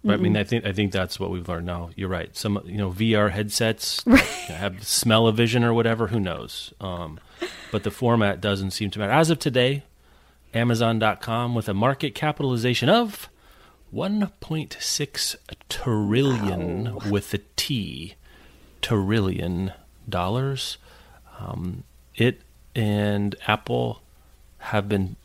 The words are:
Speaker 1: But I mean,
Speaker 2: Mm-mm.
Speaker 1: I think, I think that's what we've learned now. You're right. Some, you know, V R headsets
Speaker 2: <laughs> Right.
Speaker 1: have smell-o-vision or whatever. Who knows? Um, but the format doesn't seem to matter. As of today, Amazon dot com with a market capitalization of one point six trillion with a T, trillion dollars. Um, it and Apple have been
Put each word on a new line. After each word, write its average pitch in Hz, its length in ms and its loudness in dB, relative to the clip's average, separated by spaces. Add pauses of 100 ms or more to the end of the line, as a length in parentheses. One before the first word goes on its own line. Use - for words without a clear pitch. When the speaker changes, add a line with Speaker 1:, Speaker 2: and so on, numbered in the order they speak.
Speaker 1:
But 104 120 2
I - 20 2
mean, 104 160 2
Speaker 2:
Mm-mm. 104 80 4
Speaker 1:
I 98 40 0
think, 117 220 0
I 98 60 -2
think 98 200 0
that's 92 280 -2
what 90 100 -4
we've 87 180 -6
learned 87 180 -6
now. 87 280 -6
You're 98 140 -6
right. 87 280 -6
Some, 101 280 -2
you 90 140 -8
know, 101 100 0
V 107 260 2
R 104 140 4
headsets 107 720 -2
Speaker 2:
<laughs> - 40 -4
Right. 247 180 8
Speaker 1:
have 101 640 -8
smell-o-vision 113 760 4
or 117 120 4
whatever. 113 340 2
Who 113 100 -2
knows? 80 640 -6
Um, 87 400 -8 (500)
but 104 140 -2
the 101 60 0
format 110 500 2
doesn't 98 320 0
seem 101 180 -4
to 107 80 -10
matter. 104 140 0
As 160 180 4
of 156 80 2
today, 127 460 0 (680)
Amazon 117 460 2
dot 107 220 2
com 120 340 -2
with 110 140 -2
a 98 60 -2
market 131 400 0
capitalization 123 760 0
of 220 400 2 (640)
one 202 360 -2 (120)
point 156 400 -6
six - 560 -4 (320)
trillion 107 1300 0 (140)
with 101 240 0
a 98 60 -2 (160)
T, 85 580 -4 (680)
trillion 95 880 0 (360)
dollars. 123 680 -2 (600)
Um, 90 460 -8 (320)
it 120 240 2 (340)
and 104 640 0 (100)
Apple 117 540 0 (580)
have 101 300 -2
been 98 360 0